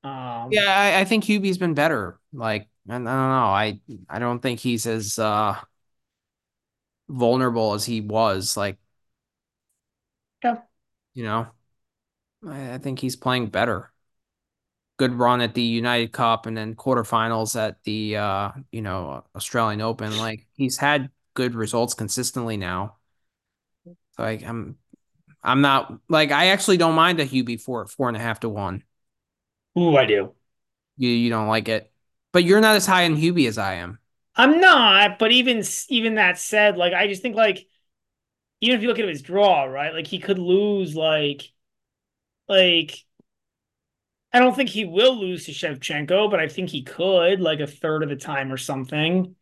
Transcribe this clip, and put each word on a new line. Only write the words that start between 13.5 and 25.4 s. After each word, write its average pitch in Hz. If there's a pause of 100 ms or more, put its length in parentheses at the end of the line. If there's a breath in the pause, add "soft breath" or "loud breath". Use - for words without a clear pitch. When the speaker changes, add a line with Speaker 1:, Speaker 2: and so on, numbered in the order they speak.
Speaker 2:
Good 127
run 123
at 113
the 123
United 117
Cup 113
and 113
then 110
quarterfinals 113
at 107
the, 107
uh, 101 (200)
you 113
know, 90 (120)
Australian 107
Open. 110
Like, 110
he's 131
had 143 (220)
good 123
results 117
consistently 117
now. 92 (880)
So, 175 (260)
like, 110
I'm, 117 (680)